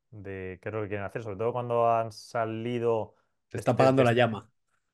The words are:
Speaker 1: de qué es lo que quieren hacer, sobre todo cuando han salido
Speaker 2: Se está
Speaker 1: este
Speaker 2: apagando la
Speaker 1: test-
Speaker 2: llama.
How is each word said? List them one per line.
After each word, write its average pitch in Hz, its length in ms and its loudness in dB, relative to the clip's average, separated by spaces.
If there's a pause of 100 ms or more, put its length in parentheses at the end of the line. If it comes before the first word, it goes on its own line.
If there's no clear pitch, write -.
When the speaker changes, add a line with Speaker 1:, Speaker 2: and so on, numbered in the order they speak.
(100)
Speaker 1:
de 95 500 -12
qué - 80 -10
es 104 60 -6
lo 110 80 -4
que 98 60 -6
quieren 98 180 -6
hacer, 117 160 -8
sobre 104 160 -10
todo 117 140 -2
cuando 120 380 0
han 113 220 0
salido 113 1000 -2 (340)
Speaker 2:
Se - 80 -10
está 113 140 -2
Speaker 1:
este - 0 -
Speaker 2:
apagando 131 340 6
la 120 80 6
Speaker 1:
test- 117 40 2
Speaker 2:
llama. 117 340 2 (440)